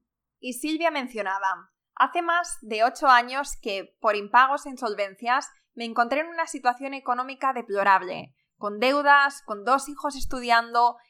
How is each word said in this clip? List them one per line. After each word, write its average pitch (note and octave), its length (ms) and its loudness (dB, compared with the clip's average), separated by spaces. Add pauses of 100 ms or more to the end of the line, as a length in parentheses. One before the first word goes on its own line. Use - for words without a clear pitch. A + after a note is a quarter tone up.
(400)
Y B3+ 140 -10
Silvia D#4 380 -2
mencionaba: G3 800 -6 (260)
"Hace D#4 260 0
más E4+ 400 -2
de A3 220 -2
ocho C4 240 2
años B3+ 540 4
que, G3 400 -8
por G#3+ 160 2
impagos B3+ 480 4
e C#4+ 60 -12
insolvencias, A#3 800 -4 (260)
me A#3 100 -10
encontré A#3 340 0
en E4 80 -4
una E4 180 -6
situación C4+ 480 -4
económica C4 600 -4
deplorable, G3 840 0 (220)
con G#3 220 -8
deudas, C#4+ 640 4
con G3+ 180 -10
dos C4+ 240 2
hijos D4 280 -8
estudiando A#3+ 840 0 (120)